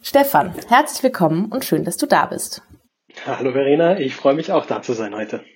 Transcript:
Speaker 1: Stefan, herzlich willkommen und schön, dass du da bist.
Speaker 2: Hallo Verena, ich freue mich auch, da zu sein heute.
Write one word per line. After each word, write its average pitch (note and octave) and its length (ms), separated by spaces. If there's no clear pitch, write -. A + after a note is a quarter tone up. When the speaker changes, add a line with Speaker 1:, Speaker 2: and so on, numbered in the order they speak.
Speaker 1:
Stefan, C4+ 500
herzlich C#4 340
willkommen F#3 440
und C4 180
schön, D#3 200
dass E3+ 120
du - 80
da E3 220
bist. - 340
Speaker 2:
Hallo C3 280
Verena, D3 460
ich C3 160
freue C#3 200
mich D#3 180
auch, D#3+ 140
da G#2+ 160
zu B2+ 100
sein A2 220
heute. G#2+ 260